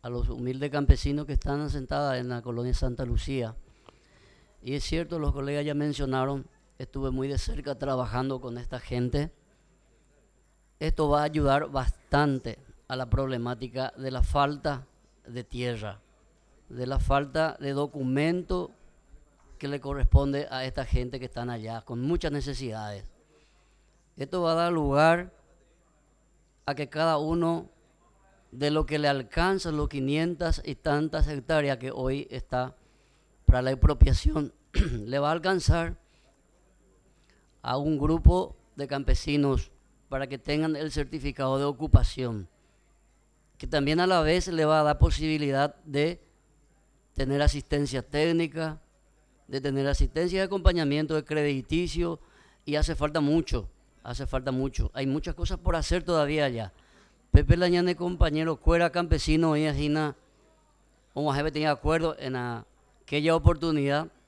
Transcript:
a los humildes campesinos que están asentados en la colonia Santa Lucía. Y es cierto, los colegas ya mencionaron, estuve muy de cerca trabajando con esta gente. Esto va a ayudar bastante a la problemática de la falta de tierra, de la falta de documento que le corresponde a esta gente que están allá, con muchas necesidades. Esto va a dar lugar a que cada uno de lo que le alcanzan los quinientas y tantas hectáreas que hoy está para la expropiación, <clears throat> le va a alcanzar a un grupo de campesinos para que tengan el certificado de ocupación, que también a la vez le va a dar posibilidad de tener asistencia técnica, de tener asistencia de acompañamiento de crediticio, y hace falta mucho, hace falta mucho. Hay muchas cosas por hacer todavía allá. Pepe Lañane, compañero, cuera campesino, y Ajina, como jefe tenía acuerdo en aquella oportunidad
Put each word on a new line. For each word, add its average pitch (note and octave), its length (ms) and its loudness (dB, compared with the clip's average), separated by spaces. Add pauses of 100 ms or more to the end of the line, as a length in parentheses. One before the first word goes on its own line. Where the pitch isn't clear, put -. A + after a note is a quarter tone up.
a A#2 60 -10
los A#2+ 200 -2
humildes B2+ 400 -6
campesinos C#3+ 560 2
que C#3+ 80 -8
están C#3+ 280 -2
asentados C#3+ 560 -4
en B2 120 -6
la A#2+ 140 -8
colonia A#2+ 300 -4
Santa B2+ 320 -2
Lucía. A#2+ 500 -4 (1040)
Y C3 140 -6
es C#3 80 -4
cierto, E3 340 -4
los D3 140 0
colegas C#3+ 340 -4
ya D3 80 -4
mencionaron, C#3 720 -2 (320)
estuve C3+ 320 -6
muy C3 200 -2
de C#3 80 -2
cerca C#3+ 380 -4
trabajando B2+ 640 -4
con A#2+ 180 -10
esta B2 200 -10
gente. B2 520 -2 (1500)
Esto D#3 300 0
va D3 120 4
a - 20 0
ayudar D3 480 2
bastante C3+ 880 -2 (280)
a C3 80 -6
la B2+ 140 -6
problemática B2+ 880 -4
de C3 140 -8
la B2+ 100 -2
falta C#3+ 640 0 (400)
de A#2+ 180 -10
tierra, A2 560 -6 (720)
de B2 160 -8
la C3 140 -2
falta C#3+ 600 0
de C#3 120 -6
documento D3 1000 -2 (920)
que C#3 40 -6
le C#3+ 120 -6
corresponde C#3 680 6
a C3 160 -6
esta C3 180 -4
gente B2 360 -2
que B2+ 60 -8
están A#2+ 240 -6
allá, A2+ 320 -8
con A#2+ 200 -8
muchas E3 300 -2
necesidades. A#2+ 720 -8 (1120)
Esto F3+ 240 -4
va E3 100 2
a D#3+ 40 2
dar E3+ 180 2
lugar D#3+ 580 4 (1300)
a C#3+ 100 -6
que C#3 140 -8
cada D#3 280 0
uno E3 520 -2 (840)
de C#3 200 -2
lo D3+ 140 0
que D3+ 140 -2
le D3 80 0
alcanzan D#3+ 680 -2
los D3 100 -2
quinientas D#3 800 -2
y C#3+ 100 -8
tantas D3+ 520 0
hectáreas C#3+ 500 0
que B2+ 140 -8
hoy C3 380 -4
está B2+ 460 -6 (680)
para B2+ 160 6
la C3 100 0
expropiación, C#3+ 800 4 (100)
<clears throat> - 100 -20
le B2 460 -2
va D3 100 0
a - 40 0
alcanzar E3+ 600 0 (1700)
a B2+ 160 -4
un D3+ 200 0
grupo D#3+ 600 4 (180)
de C#3+ 120 -8
campesinos C#3 840 0 (380)
para C3+ 180 -6
que C3+ 100 -10
tengan D#3 380 -2
el D3+ 160 -6
certificado C#3 680 -4
de C#3 60 0
ocupación, B2+ 840 2 (1080)
que C3 100 -12
también D3 340 0
a F3+ 60 2
la F#3 140 4
vez E3+ 280 2
le D#3+ 160 0
va D#3 160 4
a - 20 2
dar D3 160 2
posibilidad D3 760 2 (100)
de D3+ 340 -2 (920)
tener C3+ 280 0
asistencia C#3 600 0
técnica, D#3+ 800 -2 (680)
de C3+ 140 -6
tener C#3 260 0
asistencia E3+ 520 0
de F#3+ 60 0
acompañamiento D#3+ 720 2
de D3+ 80 -2
crediticio, D#3 960 -2 (460)
y D3 100 -4
hace D3+ 200 0
falta D3 240 -2
mucho, D3 500 0 (320)
hace B2 240 -8
falta C3 260 -4
mucho. C3 420 -2
Hay C3+ 120 -4
muchas C3+ 300 -4
cosas F3 240 -4
por E3+ 160 0
hacer E3+ 260 0
todavía D3+ 440 2
allá. A#2 280 -4 (580)
Pepe - 260 8
Lañane, F3 380 4
compañero, E3 640 0
cuera E3+ 340 4
campesino, D#3+ 680 2
y D#3 100 2
Ajina, D3 480 0 (960)
como C#3+ 200 -2
jefe D3 180 0
tenía D3+ 200 0
acuerdo D#3+ 460 0
en C3 180 -6
aquella B2+ 1000 -4
oportunidad D#3 720 2 (200)